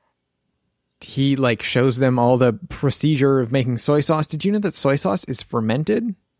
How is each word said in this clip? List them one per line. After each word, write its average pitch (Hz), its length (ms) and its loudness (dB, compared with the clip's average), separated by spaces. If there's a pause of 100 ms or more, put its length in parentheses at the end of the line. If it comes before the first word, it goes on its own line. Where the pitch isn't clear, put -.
(1000)
he, 139 340 -2
like, 123 280 0
shows 127 340 0
them 127 200 2
all 123 200 4
the 120 160 4 (160)
procedure 139 720 2
of 117 100 -4
making 127 280 -2
soy 147 200 0
sauce. 156 280 0
Did 156 180 -6
you 202 80 0
know 214 60 0
that 202 140 -2
soy 139 220 0
sauce 139 300 -2
is - 160 -6
fermented? 156 720 -2 (240)